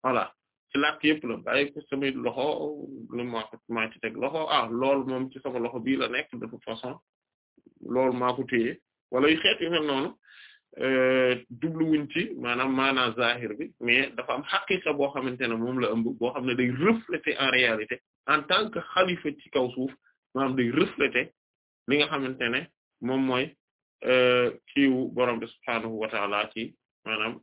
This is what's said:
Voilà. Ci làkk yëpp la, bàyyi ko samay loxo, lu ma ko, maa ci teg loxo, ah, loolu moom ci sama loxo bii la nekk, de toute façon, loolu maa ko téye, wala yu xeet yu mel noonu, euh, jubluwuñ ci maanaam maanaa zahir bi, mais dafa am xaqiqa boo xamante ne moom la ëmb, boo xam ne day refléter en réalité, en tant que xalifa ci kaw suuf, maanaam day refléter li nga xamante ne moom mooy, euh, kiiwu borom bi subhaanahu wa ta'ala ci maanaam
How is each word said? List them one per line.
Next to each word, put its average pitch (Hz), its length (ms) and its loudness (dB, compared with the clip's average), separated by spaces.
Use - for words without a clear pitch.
Voilà. 123 280 0
Ci 139 40 2
làkk 151 260 0
yëpp 151 240 2
la, 110 80 -4
bàyyi 139 360 -2
ko 151 80 -10
samay 139 220 -2
loxo, 123 340 -4
lu 120 120 -6
ma 113 200 -6
ko, - 140 -18
maa 113 240 -2
ci - 80 -20
teg 110 160 -6
loxo, 147 320 -2
ah, 127 220 0
loolu 131 360 0
moom 131 240 -4
ci - 100 -18
sama 127 180 -6
loxo 120 220 -4
bii 131 200 0
la 120 80 0
nekk, 127 240 -4
de 117 140 -10
toute 117 180 -16
façon, 117 320 -8
loolu 127 320 2
maa 123 160 2
ko 131 120 -2
téye, 120 340 0
wala 135 160 4
yu 160 80 6
xeet 185 240 0
yu 170 100 -2
mel 160 140 0
noonu, 143 260 -2
euh, 127 540 4
jubluwuñ 160 480 2
ci 165 140 -2
maanaam 123 340 0
maanaa 131 400 2
zahir 120 400 0
bi, 139 140 -8
mais 123 360 4
dafa 123 180 -4
am 127 100 -4
xaqiqa 180 500 -2
boo 139 180 0
xamante 127 300 -4
ne 117 120 0
moom 123 260 -2
la 110 120 2
ëmb, 113 140 0
boo 120 140 0
xam 127 140 -4
ne 123 80 0
day 123 160 2
refléter 156 680 0
en 135 120 2
réalité, 120 500 0
en 147 160 2
tant 208 280 0
que - 80 -6
xalifa 185 340 2
ci - 80 -20
kaw 127 220 2
suuf, 131 200 -4
maanaam 170 220 0
day 120 140 2
refléter - 640 0
li 139 80 4
nga 147 100 4
xamante 131 420 -4
ne 123 120 -2
moom 131 260 0
mooy, 131 300 0
euh, 123 460 4
kiiwu 131 460 4
borom 123 280 0
bi 113 60 -8
subhaanahu 113 540 -6
wa 110 80 -4
ta'ala 104 440 -2
ci 113 240 -8
maanaam 110 380 -4